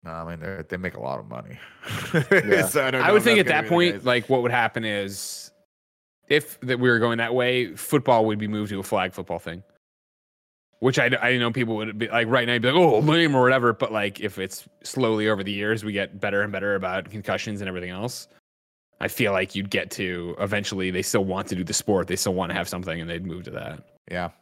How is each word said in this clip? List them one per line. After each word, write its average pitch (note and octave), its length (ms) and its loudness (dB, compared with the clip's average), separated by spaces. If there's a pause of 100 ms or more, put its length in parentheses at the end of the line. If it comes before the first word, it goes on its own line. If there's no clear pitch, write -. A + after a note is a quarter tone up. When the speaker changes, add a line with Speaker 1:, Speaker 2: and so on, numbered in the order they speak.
Speaker 1:
No, E2+ 60 -14
I E2 180 -10
mean, E2+ 120 -10
they're, F2 280 -10
they F2+ 100 -6
make F2+ 180 -6
a - 40 -14
lot B1+ 200 -6
of G#1 100 -16
money. A#1 300 -14 (540)
<laughs> D#3+ 180 4
Speaker 2:
Yeah. G3 340 6
Speaker 1:
So C#3+ 180 0
I C3 60 2
don't B2+ 140 0
Speaker 3:
I D3+ 40 4
Speaker 1:
know G3 60 6
Speaker 3:
would G#3+ 40 8
Speaker 1:
if G#3+ 80 6
Speaker 3:
think A3+ 120 6
Speaker 1:
that's F#3+ 120 4
Speaker 3:
at - 20 4
Speaker 1:
gonna D#3 100 4
Speaker 3:
that - 0 -
Speaker 1:
be A2 60 -2
the - 20 -8
Speaker 3:
point, F3 280 4
Speaker 1:
case. A2 80 -6
Speaker 3:
like, B2 220 2
what C3 140 4
would A#2+ 100 2
happen A#2 340 0
is G2+ 680 -6 (800)
if D3 320 0
that B2+ 180 -2
we B2+ 100 6
were A#2 100 6
going A#2 180 2
that A#2 180 -2
way, B2 400 2
football B2 500 4
would G#2+ 140 0
be G#2+ 80 -4
moved G#2 240 -4
to G2 80 -6
a F#2+ 40 -6
flag F#2 300 -2
football E2+ 260 -8
thing. F2 220 -10 (1160)
Which B2+ 200 2
I, B2 100 4 (120)
I B2 160 2
know A#2+ 140 0
people A2+ 240 -2
would G#2+ 240 -6
be A2+ 80 -2
like, A#2 200 0
right A#2+ 200 2
now, A#2+ 60 0
you'd A#2+ 80 0
be B2 100 2
like, D3 60 4
"Oh, D#3 220 6
lame," D#3 360 4
or C3 60 6
whatever. B2 320 6
But, A2 180 -2
like, G#2 280 -2
if G#2 200 -6
it's - 280 -8 (160)
slowly A2 460 0
over G2+ 140 0
the G2+ 80 -6
years, G#2 320 -2
we G#2+ 100 -6
get G2 260 -4
better G2+ 220 0
and G#2 100 -2
better G2+ 240 -2
about F#2 340 -4
concussions G2+ 520 -6
and G2 60 -8
everything F2+ 220 -8
else. G2+ 380 -10 (720)
I - 100 -2
feel G#2 240 0
like F#2+ 200 0
you'd G2 160 -6
get F#2 220 -2
to, F2 480 -6
eventually, G2 520 -2
they F2+ 100 -2
still G2 240 0
want F#2 240 -4
to F#2+ 60 -4
do F2+ 80 -2
the E2+ 100 -6
sport. F#2 340 0
They F2+ 80 -2
still F#2+ 180 -2
want F2+ 180 -2
to - 20 -6
have F#2 160 -4
something, F2+ 300 -6
and E2 100 -8
they'd F2 160 -8
move F2 180 -8
to - 80 -14
that. - 320 -12 (260)
Speaker 1:
Yeah. F2 200 -6 (120)